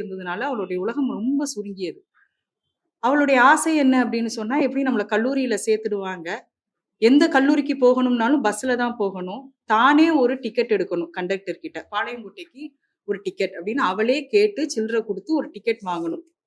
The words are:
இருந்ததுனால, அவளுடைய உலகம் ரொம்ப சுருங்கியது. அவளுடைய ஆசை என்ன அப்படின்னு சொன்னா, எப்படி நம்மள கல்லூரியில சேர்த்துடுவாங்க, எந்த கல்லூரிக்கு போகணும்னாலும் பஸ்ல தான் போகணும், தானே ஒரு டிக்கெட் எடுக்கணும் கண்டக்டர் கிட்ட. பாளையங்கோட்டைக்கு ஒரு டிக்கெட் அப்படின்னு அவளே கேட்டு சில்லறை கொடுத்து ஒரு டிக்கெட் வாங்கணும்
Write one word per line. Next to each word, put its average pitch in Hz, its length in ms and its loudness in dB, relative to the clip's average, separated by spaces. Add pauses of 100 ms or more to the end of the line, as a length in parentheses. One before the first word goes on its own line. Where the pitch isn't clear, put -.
இருந்ததுனால, 190 380 -8
அவளுடைய 202 420 -4
உலகம் 240 280 -2
ரொம்ப 254 360 -2
சுருங்கியது. 196 640 -10 (920)
அவளுடைய 269 420 4
ஆசை 311 340 6
என்ன 262 280 4
அப்படின்னு 226 220 -4
சொன்னா, 226 320 -4
எப்படி 269 260 0
நம்மள 226 260 0
கல்லூரியில 240 560 0
சேர்த்துடுவாங்க, 196 760 -4 (580)
எந்த 285 300 6
கல்லூரிக்கு 277 480 2
போகணும்னாலும் 247 680 2
பஸ்ல 214 320 -2
தான் 240 200 -2
போகணும், 196 580 -6 (120)
தானே 285 440 4
ஒரு 262 300 2
டிக்கெட் 226 320 -2
எடுக்கணும் 175 380 -2
கண்டக்டர் 180 520 -6
கிட்ட. 160 300 -14
பாளையங்கோட்டைக்கு 240 800 -10 (340)
ஒரு 196 180 -4
டிக்கெட் 190 320 -4
அப்படின்னு 190 220 -6
அவளே 233 500 0
கேட்டு 214 440 2
சில்லறை 220 340 -2
கொடுத்து 220 320 -4
ஒரு 285 140 -2
டிக்கெட் 220 360 -6
வாங்கணும் 170 360 -6 (260)